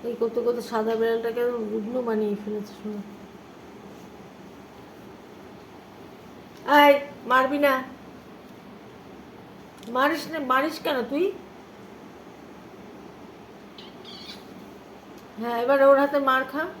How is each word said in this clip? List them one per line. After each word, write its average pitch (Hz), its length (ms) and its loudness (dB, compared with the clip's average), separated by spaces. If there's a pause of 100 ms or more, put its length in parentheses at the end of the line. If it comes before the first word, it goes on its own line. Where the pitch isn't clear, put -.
এই 233 160 -2
কত 226 160 2 (100)
কত 240 120 2 (120)
সাদা 226 300 2
বিড়ালটাকে 226 420 2 (300)
রুগ্ন 220 300 -4
বানিয়ে 214 420 2
ফেলেছে 208 360 -6
সোনা। 208 200 -6 (3750)
আয়, 285 160 12 (320)
মারবি 262 320 4
না, 285 140 6 (2250)
মারিস 294 260 2 (100)
না, 320 60 -4 (140)
মারিস 294 320 2
কেন 285 140 0 (120)
তুই? 302 140 2 (4000)
হ্যাঁ, 233 240 -2
এবার 269 200 6
ওর 269 180 10
হাতে 285 180 4
মার 262 320 4
খা। 302 120 -2 (180)